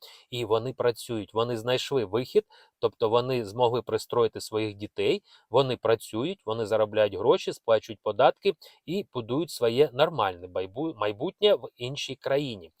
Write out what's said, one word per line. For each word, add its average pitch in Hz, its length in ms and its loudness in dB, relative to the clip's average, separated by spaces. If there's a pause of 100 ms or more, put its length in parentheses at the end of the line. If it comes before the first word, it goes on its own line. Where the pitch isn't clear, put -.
(300)
І 120 140 -4
вони 113 280 2
працюють, 117 640 -2
вони 117 220 0
знайшли 123 480 0
вихід, 123 400 0 (340)
тобто 113 300 0
вони 120 360 2
змогли 117 380 0
пристроїти 110 580 0
своїх 107 340 -4
дітей, 104 480 -2 (280)
вони 127 260 2
працюють, 117 720 -2
вони 110 200 -4
заробляють 107 480 2
гроші, 147 380 0
сплачують - 500 0
податки 135 520 2 (320)
і 175 280 -4
будують 127 360 -4
своє 120 420 2
нормальне 113 540 0
байбу-, 95 480 -6
майбутнє 120 600 0
в 123 220 -8
іншій 131 380 -8
країні. 131 640 -6